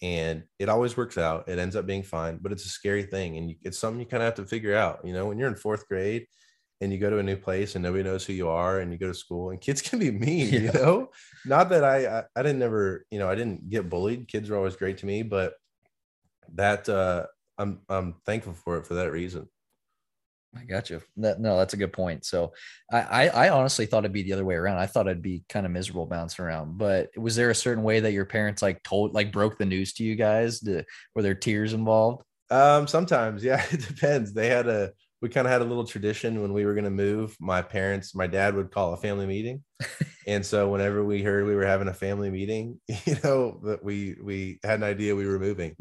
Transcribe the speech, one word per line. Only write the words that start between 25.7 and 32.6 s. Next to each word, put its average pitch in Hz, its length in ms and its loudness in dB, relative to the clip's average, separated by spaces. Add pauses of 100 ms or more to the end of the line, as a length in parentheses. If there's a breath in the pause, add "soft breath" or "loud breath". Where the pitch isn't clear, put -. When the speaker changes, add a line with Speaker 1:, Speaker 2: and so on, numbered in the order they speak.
Speaker 2:
bouncing 85 400 -6
around, 80 320 -6
but 98 400 2
was 113 180 -2
there 120 140 4
a 110 60 4
certain 117 280 0
way 110 160 4
that 110 140 2
your 98 120 0
parents, 104 360 -2
like, 95 220 2
told, 104 300 0
like, 104 180 2
broke 104 260 2
the 104 80 0
news 95 300 0
to 113 80 -6
you 110 120 0
guys? 110 460 2
To, 95 240 -2 (300 loud breath)
were 110 60 0
there 98 140 2
tears 107 380 0
involved? 110 500 4 (260)
Speaker 1:
Um, 143 380 8